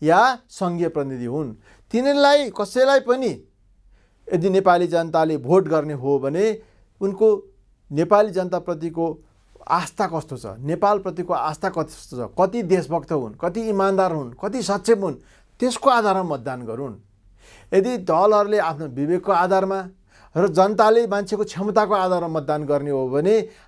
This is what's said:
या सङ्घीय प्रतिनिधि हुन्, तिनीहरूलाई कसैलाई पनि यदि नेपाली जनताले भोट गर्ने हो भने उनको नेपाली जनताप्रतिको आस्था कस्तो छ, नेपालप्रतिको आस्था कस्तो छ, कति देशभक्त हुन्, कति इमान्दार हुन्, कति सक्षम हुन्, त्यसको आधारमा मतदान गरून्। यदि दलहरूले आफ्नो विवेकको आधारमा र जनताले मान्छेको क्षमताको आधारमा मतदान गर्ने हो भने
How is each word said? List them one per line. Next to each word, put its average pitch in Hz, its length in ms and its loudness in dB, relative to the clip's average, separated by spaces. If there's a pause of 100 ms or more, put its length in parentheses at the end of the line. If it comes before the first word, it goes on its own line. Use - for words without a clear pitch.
या 220 400 4 (160)
सङ्घीय 175 320 -2
प्रतिनिधि 135 340 -6
हुन्, 127 300 -6 (320)
तिनीहरूलाई 285 640 4
कसैलाई 262 560 2
पनि 240 400 -2 (800)
यदि 180 220 0
नेपाली 185 380 4
जनताले 160 500 0
भोट 151 300 2
गर्ने 151 260 -2
हो 139 260 0
भने 147 260 -2 (560)
उनको 202 260 2 (640)
नेपाली 196 400 2
जनताप्रतिको 170 720 -4 (640)
आस्था 180 400 -2
कस्तो 151 300 -8
छ, 123 80 -14 (100)
नेपालप्रतिको 175 800 -2
आस्था 151 360 -4
कस्तो - 460 -10
छ, 117 240 -8
कति 196 240 2
देशभक्त 165 480 0
हुन्, 120 240 -4
कति 175 260 -6 (140)
इमान्दार 190 360 2
हुन्, 143 280 -6
कति 220 240 -6
सक्षम 202 400 2
हुन्, 156 120 -4 (440)
त्यसको 247 300 0
आधारमा 208 340 2
मतदान 131 400 -6
गरून्। 117 320 -8 (800)
यदि 233 220 2 (100)
दलहरूले 208 500 4
आफ्नो 160 300 -2
विवेकको 160 440 -2
आधारमा 190 480 2 (560)
र 180 120 2
जनताले 214 640 4
मान्छेको 202 320 -4
क्षमताको 202 500 0
आधारमा 185 340 0
मतदान 151 360 -4
गर्ने 143 280 -2
हो 131 200 -2
भने 160 240 2 (320)